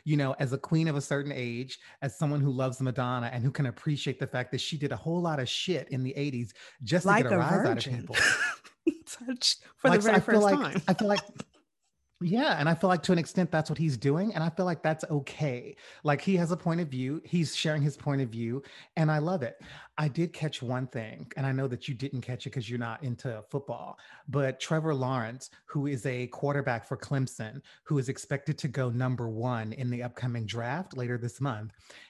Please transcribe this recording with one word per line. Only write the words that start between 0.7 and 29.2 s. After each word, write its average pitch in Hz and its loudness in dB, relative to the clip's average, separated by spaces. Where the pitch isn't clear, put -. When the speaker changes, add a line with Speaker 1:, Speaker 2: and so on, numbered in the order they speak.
Speaker 1:
of 151 0
a 139 0
certain 143 -2
age, 123 -6
as 139 -4
someone 147 2
who 139 4
loves 131 -2
Madonna 123 0
and 117 -2
who 139 2
can 143 0
appreciate 139 -4
the 135 -4
fact 123 -4
that 127 -2
she - -6
did 139 -4
a 117 -4
whole 165 -2
lot 160 0
of 123 -2
shit - -2
in 131 -2
the 127 -4
eighties 127 -4
just 165 2
to 202 8
Speaker 2:
Like 233 6
Speaker 1:
get - 2
a - 0
Speaker 2:
a 190 4
Speaker 1:
rise 190 4
out - 2
of - -2
Speaker 2:
virgin. - -
Speaker 1:
people. 123 -6
Speaker 2:
<laughs> - 0
Touch - -2
for 269 4
Speaker 1:
Like, 208 8
Speaker 2:
the - 6
Speaker 1:
so 220 4
Speaker 2:
very 196 8
Speaker 1:
I 190 8
feel 220 6
Speaker 2:
first - -
Speaker 1:
like, 196 6
Speaker 2:
time. 180 0
Speaker 1:
I 190 6
feel 208 2
like, 202 2
yeah, 214 2
and 147 4
I 165 4
feel 196 2
like 180 4
to - 2
an 175 6
extent 170 0
that's 156 2
what 151 -2
he's 151 2
doing, 165 2
and 160 0
I 165 2
feel 185 0
like 175 -2
that's 156 0
okay. 135 -2
Like, 147 4
he 196 4
has 170 2
a 175 2
point 170 0
of 170 0
view, 131 -4
he's 170 2
sharing 156 2
his 143 2
point 139 0
of 120 0
view, 117 -4
and 156 4
I 151 2
love 160 0
it. - -8
I 151 0
did 165 0
catch - -4
one 127 -2
thing, 123 -10
and 135 0
I 135 0
know 135 0
that 120 -6
you 143 -4
didn't 123 -6
catch 123 -8
it - -8
'cause 117 -6
you're 123 -4
not 113 -6
into 120 -6
football, 127 -8
but 135 0
Trevor 160 0
Lawrence, 127 -2
who 143 -2
is 135 -2
a 123 -2
quarterback 139 0
for 127 -4
Clemson, 131 -4
who 147 0
is 127 0
expected - -4
to 151 -4
go 127 -2
number 120 -2